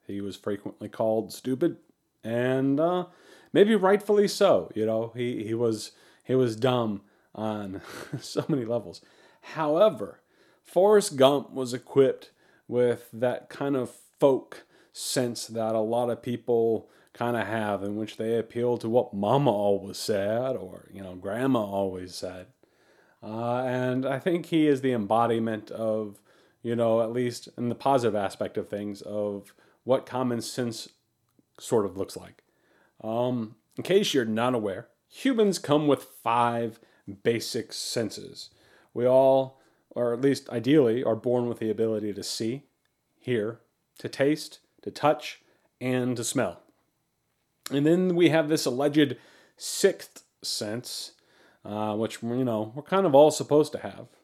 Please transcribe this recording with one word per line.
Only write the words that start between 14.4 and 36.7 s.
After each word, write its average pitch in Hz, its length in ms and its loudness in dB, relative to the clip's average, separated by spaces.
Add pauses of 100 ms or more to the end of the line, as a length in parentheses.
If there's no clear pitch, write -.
sense - 560 -4
that 113 280 -4
a 113 40 2
lot 117 300 0
of 113 120 -6
people 117 680 0 (240)
kinda 120 320 -2
have, 104 380 -4
in 104 140 -6
which 107 200 -10
they 113 200 -2
appeal 120 400 -2
to 117 120 -6
what 117 240 0
mama 117 380 2
always 101 460 0
said, 113 580 -2
or, 92 360 -12
you 95 100 -16
know, 92 140 -14
grandma 113 480 0
always 95 520 -6
said. 92 320 -12 (760)
Uh, 120 420 -4
and 127 420 -2
I 135 140 -4
think 170 280 -2
he 156 200 2
is 139 140 2
the 127 120 0
embodiment 113 800 0
of, 110 480 -4 (440)
you 117 120 -2
know, 113 260 4
at 117 120 -2
least 123 340 -4 (100)
in 120 120 -2
the 113 60 -2
positive 120 400 2
aspect 98 420 -4
of 101 100 -6
things, 104 360 -8
of 104 500 -6 (300)
what 127 240 0
common 123 340 -2
sense 117 480 -6 (680)
sort 110 260 0
of 95 100 -8
looks 95 220 -8
like. 90 260 -20 (600)
Um, 117 520 -4 (220)
in 123 60 -10
case 196 300 2
you're 127 120 2
not 113 300 0
aware, 104 320 -4 (200)
humans 220 520 0
come 147 280 2
with 139 160 2
five 117 760 0 (440)